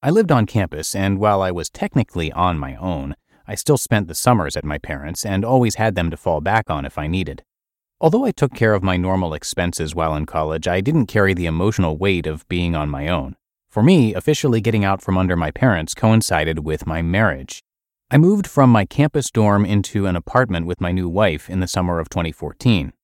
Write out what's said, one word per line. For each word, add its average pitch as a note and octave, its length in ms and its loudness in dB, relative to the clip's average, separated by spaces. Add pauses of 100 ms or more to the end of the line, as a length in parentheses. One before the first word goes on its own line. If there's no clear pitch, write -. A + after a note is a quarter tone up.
I C3+ 80 0
lived F#3+ 220 4
on A#2+ 160 4
campus, E2+ 480 -2
and G2 240 0
while G2+ 240 4
I F#2 80 0
was F2 180 -6
technically F#2+ 600 -2
on F2 260 0
my C2+ 180 -8
own, C#2+ 400 -6 (320)
I G2+ 60 -8
still C3+ 240 0
spent G#2 300 -2
the D#2+ 80 -12
summers G2 420 0
at D2+ 80 -6
my D2 140 -4
parents' D2+ 480 -8
and G2 180 0
always A#2+ 300 2
had A2 180 0
them F2 160 -2
to D#2+ 80 -8
fall D#2+ 240 -2
back G2+ 300 0
on C#2+ 140 -4
if - 120 -10
I D2+ 80 -6
needed. D#2+ 380 -4 (580)
Although G3+ 240 2
I A3 60 0
took - 240 -2
care A2 180 2
of F#2+ 100 0
my F#2 140 0
normal F2+ 380 0
expenses E2 580 -4
while D#2+ 220 0
in D2+ 100 -4
college, D#2+ 420 -4
I F2+ 140 0
didn't C#3 240 2
carry F#2+ 300 2
the F2 100 -4
emotional E2 520 0
weight F2+ 280 0
of D#2 240 -8
being F2 260 -2
on D2+ 140 -2
my C#2+ 180 -6
own. D2 280 -4 (340)
For G#2+ 140 0
me, C3+ 320 4
officially B2+ 440 0
getting A2 240 0
out G2 200 -2
from F#2+ 160 0
under F#2 180 2
my D#2 140 -2
parents E2 420 0
coincided D#2+ 720 2
with D#2 220 -4
my E2 160 -2
marriage. E2+ 580 -2 (500)
I C3+ 60 4
moved F#3+ 280 4
from C3+ 240 4
my G#2+ 160 4
campus D3 460 -2
dorm G#2 340 2
into G2+ 400 -2
an F2+ 100 0
apartment F2+ 520 0
with F2+ 120 -4
my F2 120 -2
new F2+ 180 -2
wife F2 400 0
in F#2 120 -2
the F#2 60 -2
summer F2 320 -2
of D#2+ 100 -6
twenty E2 220 -4
fourteen. E2 640 -2 (100)